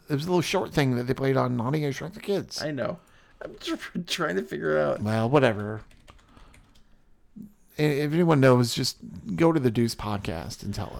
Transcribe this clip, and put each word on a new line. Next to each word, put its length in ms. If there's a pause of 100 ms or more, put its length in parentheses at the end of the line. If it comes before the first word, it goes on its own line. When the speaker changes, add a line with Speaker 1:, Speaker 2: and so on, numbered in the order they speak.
Speaker 1:
It 40
was 120
a 20
little 140
short 300
thing 260
that 100
they 80
played 220
on 200
Honey, 300
I 40
Shrunk 220
the 60
Kids. 420
Speaker 2:
I 100
know. 280 (420)
I'm 180
tr-, 160 (240)
<laughs> 60
trying 300
to 80
figure 340
it 40
out. 200
Speaker 1:
Well, 280
whatever. 520 (2000)
I-, 40
if 320
anyone 260
knows, 340
just 240 (380)
go 160
to 80
the 120
Deuce 240
podcast 680
and 100
tell 260